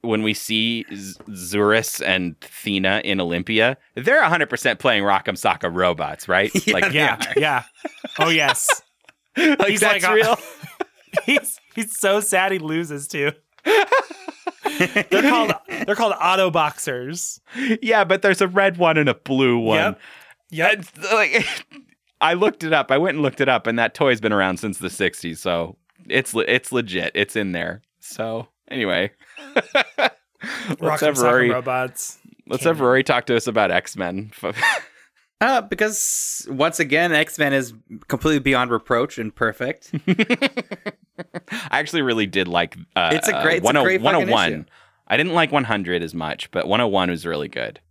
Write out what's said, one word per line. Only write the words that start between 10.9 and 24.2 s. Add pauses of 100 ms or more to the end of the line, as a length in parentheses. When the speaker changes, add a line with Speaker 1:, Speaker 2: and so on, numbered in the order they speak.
Speaker 2:
he's, (160)
he's
so
sad
he
loses,
too. (340)
Speaker 1:
<laughs> (1400)
Speaker 2:
They're
called, (160)
they're
called
auto
boxers. (400)
Speaker 1:
Yeah,
but
there's
a
red
one
and
a
blue
one.
Speaker 2:
Yep. (520)
Yep.
Speaker 1:
And,
like, (300)
<laughs>
I
looked
it
up.
I
went
and
looked
it
up,
and
that
toy's